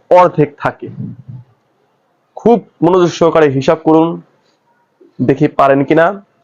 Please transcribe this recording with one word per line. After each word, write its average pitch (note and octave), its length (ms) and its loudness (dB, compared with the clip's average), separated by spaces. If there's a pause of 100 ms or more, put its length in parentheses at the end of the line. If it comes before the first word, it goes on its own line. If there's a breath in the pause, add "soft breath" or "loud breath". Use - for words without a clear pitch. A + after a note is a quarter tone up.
(100)
অর্ধেক E3+ 480 2
থাকে? - 300 -8 (1500)
খুব A3+ 320 0 (160)
মনোযোগ F3 260 2
সহকারে D#3+ 400 2
হিসাব C#3 360 -2
করুন, E3 380 0 (1000)
দেখি C#3 260 0
পারেন C#3 360 0
কিনা। E3+ 380 0 (220)